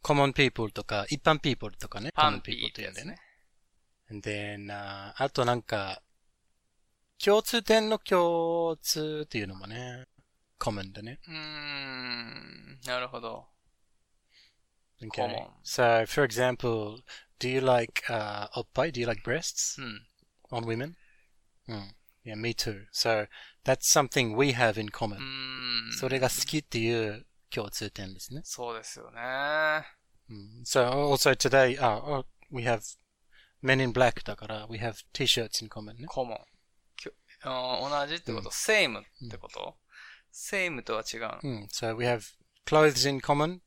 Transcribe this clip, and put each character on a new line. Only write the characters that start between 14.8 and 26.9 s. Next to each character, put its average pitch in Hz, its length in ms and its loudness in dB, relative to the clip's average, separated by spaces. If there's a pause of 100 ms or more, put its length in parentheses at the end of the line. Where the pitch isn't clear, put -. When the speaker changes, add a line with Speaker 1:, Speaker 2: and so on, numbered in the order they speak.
Speaker 1:
Okay. 113 80 -14
Speaker 2:
コ 120 200 -2
モ 113 80 -6
ン。 - 160 -10 (100)
Speaker 1:
So, 117 420 4
for 143 220 4
example, 117 720 0 (380)
do 127 80 -2
you 127 140 2
like, 123 460 2
uh, 104 480 -4
お 123 60 -4
っ - 120 -6
ぱ 139 140 2
い？ 165 40 -4
Do 123 80 -6
you 120 60 0
like 113 160 -2
breasts? - 600 -4
Speaker 2:
う 131 40 -8
ん。 107 200 -12 (460)
Speaker 1:
On 117 140 -4
women? 120 300 -4 (720)
う 120 60 -8
ん。 101 220 -10 (300)
Yeah, 107 100 -10
me 113 180 -2
too. 101 380 -4
So, 110 380 2 (340)
that's 131 200 2
something 127 520 4
we 135 180 6
have 117 240 4
in 107 120 -4
common. 107 260 -4
Speaker 2:
う - 40 -12
ー 131 720 -6
ん。 - 60 -6
Speaker 1:
そ 131 120 0
れ 131 100 2
が 127 100 6
好 - 160 0
き 156 120 -2
っ 147 60 0
て - 160 -2
い 113 280 2